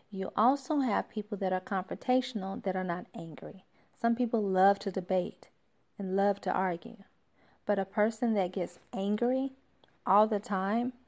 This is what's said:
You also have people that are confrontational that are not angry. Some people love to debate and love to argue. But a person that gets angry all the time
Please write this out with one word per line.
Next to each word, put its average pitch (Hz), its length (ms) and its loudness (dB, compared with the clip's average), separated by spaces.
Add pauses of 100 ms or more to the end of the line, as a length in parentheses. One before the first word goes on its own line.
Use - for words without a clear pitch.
(120)
You 190 260 -6
also 277 420 2
have 208 300 0
people 202 300 -6
that 190 120 0
are 185 80 0
confrontational 190 1040 -2
that 185 140 -2
are 185 80 -2
not 180 280 -4
angry. 165 520 -12 (360)
Some 233 140 2
people 233 260 0
love 196 380 6
to 196 120 -6
debate 185 580 -2 (480)
and 190 180 -4
love 196 260 2
to 185 100 -2
argue. 185 520 -4 (600)
But 202 140 0
a 190 60 0
person 226 500 0
that 185 180 0
gets - 260 -6 (140)
angry 240 580 0 (560)
all 208 180 6
the 214 140 0
time 208 540 -2 (140)